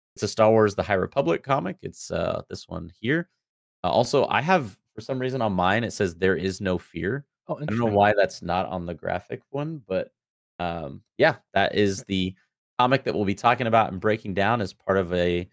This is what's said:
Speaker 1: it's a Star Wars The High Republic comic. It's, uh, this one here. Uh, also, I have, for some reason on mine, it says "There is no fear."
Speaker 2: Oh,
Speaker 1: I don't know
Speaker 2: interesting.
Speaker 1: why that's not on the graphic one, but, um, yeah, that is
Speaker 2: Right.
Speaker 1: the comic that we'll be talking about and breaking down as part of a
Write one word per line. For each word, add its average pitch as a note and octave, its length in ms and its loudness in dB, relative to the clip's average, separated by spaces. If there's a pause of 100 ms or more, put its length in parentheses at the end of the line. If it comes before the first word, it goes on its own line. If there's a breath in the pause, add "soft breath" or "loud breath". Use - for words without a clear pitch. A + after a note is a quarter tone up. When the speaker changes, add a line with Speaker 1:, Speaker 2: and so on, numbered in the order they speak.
(160)
Speaker 1:
it's - 80 -4
a G#2 40 -2
Star A2 220 4
Wars G#2+ 240 4
The F#2 80 -4
High G2+ 120 0
Republic C#3+ 500 -2
comic. D#3+ 380 -4
It's, - 280 -12
uh, F2 400 -2
this - 180 -12
one E2+ 220 -10 (100)
here. D#3 280 -4 (560)
Uh, F2 60 0
also, B2 360 2
I A2 160 2
have, D3+ 340 0 (160)
for A2 100 -14
some C3 180 -6
reason B2+ 200 -4
on A2 120 0
mine, F#2+ 320 2
it G2+ 80 -6
says F2 240 -2
"There F#2 200 2
is F#2 240 -4
no F#2 160 0
fear." F#2 480 -6 (220)
Speaker 2:
Oh, E3 80 -6
Speaker 1:
I - 40 -12
don't D3 80 -8
know - 80 -4
Speaker 2:
interesting. A2+ 200 0
Speaker 1:
why G2+ 220 6
that's G2 260 0
not F2+ 240 -2
on F2+ 200 -6
the E2+ 80 -8
graphic - 560 -8
one, D3 360 -8
but, F#2 240 -4 (480)
um, E2+ 420 -6 (160)
yeah, D3+ 200 4 (160)
that G2 240 2
is G2 240 2
Speaker 2:
Right. - 80 -16
Speaker 1:
the F#2 260 0 (460 soft breath)
comic B2+ 240 2
that A#2+ 100 -2
we'll G2+ 100 0
be G2 120 0
talking B2 320 2
about A2 240 4
and F#2 80 -8
breaking G#2+ 340 -2
down G#2 260 2
as F#2+ 120 -4
part - 260 0
of F2 140 -2
a F2 400 0